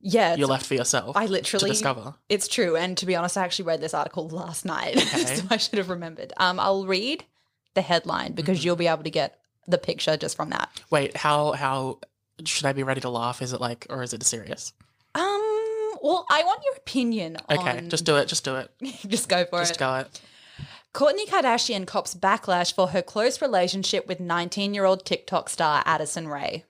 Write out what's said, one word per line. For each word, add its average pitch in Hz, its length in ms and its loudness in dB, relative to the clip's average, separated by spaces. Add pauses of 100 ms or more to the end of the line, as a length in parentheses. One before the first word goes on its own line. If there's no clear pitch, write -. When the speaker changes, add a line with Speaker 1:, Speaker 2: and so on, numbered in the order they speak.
Speaker 1:
Yeah, 196 340 4
Speaker 2:
you're 143 100 2
Speaker 1:
it's 135 40 2
Speaker 2:
left 135 160 2
for 139 100 0
yourself 127 420 0
Speaker 1:
I 214 80 2
Speaker 2:
to 196 60 -2
Speaker 1:
literally 196 400 0
Speaker 2:
discover. 139 440 -2 (140)
Speaker 1:
It's 202 180 0
true. 175 280 2
And 175 220 0
to - 80 -4
be 180 100 0
honest, 175 220 -2
I 196 60 2
actually 180 220 -2
read 165 160 0
this 156 120 -4
article 160 360 -4
last 165 360 -8
night, - 320 -2
<laughs> - 160 2
Speaker 2:
Okay. 339 100 2 (120)
Speaker 1:
so 220 140 -2
I 226 80 4
should 214 200 -2
have 180 120 -2
remembered. 170 480 -8
Um, 180 220 2
I'll 196 260 2
read 208 400 0 (480)
the 190 80 2
headline 165 520 0
because 170 260 0
Speaker 2:
Mm-hmm. 131 60 -2
Speaker 1:
you'll 175 120 4
be 170 100 2
able 160 160 2
to 160 80 -2
get - 280 -2 (280)
the 175 100 2
picture - 400 0
just - 180 -4
from 156 160 -6
that. - 180 -2 (200)
Speaker 2:
Wait, 143 280 2
how, 147 340 4
how 135 480 -2 (460)
should - 200 -2
I 139 80 4
be 135 100 0
ready 131 180 0
to 127 80 -2
laugh? 120 320 -2
Is 127 120 -6
it, 127 80 -6
like, 120 280 -6
or 131 140 -6
is 120 100 -6
it 117 100 -8
serious? - 500 -4 (420)
Speaker 1:
Um, 311 80 0 (760)
well, 339 280 2
I 302 160 4
want 415 200 0
your 269 120 0
opinion 220 600 -2 (140)
Speaker 2:
Okay, 151 280 2
Speaker 1:
on 170 100 -12
Speaker 2:
just 170 160 -2
do 160 100 6
it, 143 120 4
just - 180 -2
do 131 100 -2
it. 131 160 -6 (100)
Speaker 1:
<laughs> 247 260 -12
Just 196 200 -2
go 180 180 4
for 175 140 -2
Speaker 2:
Just 170 140 0
Speaker 1:
it. 165 60 -8
Speaker 2:
go 131 160 0
it. - 260 -6 (720)
Speaker 1:
Kourtney 302 340 2
Kardashian 247 580 2
cops - 300 -4
backlash 185 580 2
for 185 140 4
her 180 140 0
close 220 400 0
relationship 196 640 2
with 175 120 -6
nineteen-year-old 190 840 0
TikTok - 440 -2
star 151 360 2
Addison 160 420 0
Rae. 147 420 -6